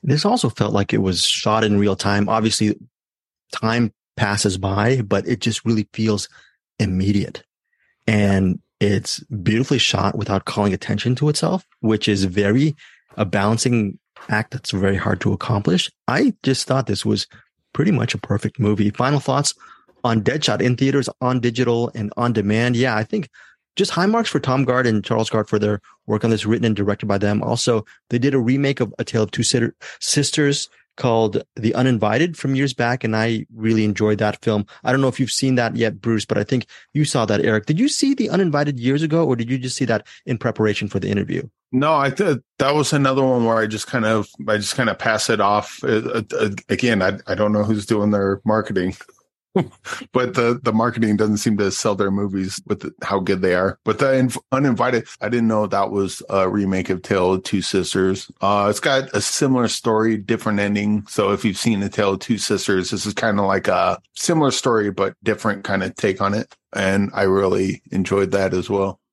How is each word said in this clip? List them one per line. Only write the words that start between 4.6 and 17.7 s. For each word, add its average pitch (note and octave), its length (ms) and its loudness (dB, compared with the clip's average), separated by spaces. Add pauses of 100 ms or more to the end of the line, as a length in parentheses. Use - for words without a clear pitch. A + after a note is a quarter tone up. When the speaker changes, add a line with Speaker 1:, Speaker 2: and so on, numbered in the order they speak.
Speaker 1:
but G2 260 -2
it A#2 140 -2
just - 240 -4
really A2 260 0
feels A2 380 -2 (500)
immediate. G2 640 0 (640)
And G2 520 2 (200)
it's - 460 -2
beautifully A2 540 0
shot - 380 0
without G2+ 280 -2
calling G2+ 280 0
attention G#2 420 -2
to D3 140 2
itself, E3 360 -2 (160)
which A2 260 0
is G2 160 2
very, G#2 520 2 (420)
a G#2+ 80 0
balancing G#2+ 760 0 (300)
act G#2+ 220 -2
that's - 200 -10
very G2 240 0
hard G2 260 -2
to G#2 120 0
accomplish. A2+ 580 -2 (160)
I G#3 340 2
just - 260 0
thought C3 200 0
this G#2 180 -4
was G#2+ 220 -2 (460)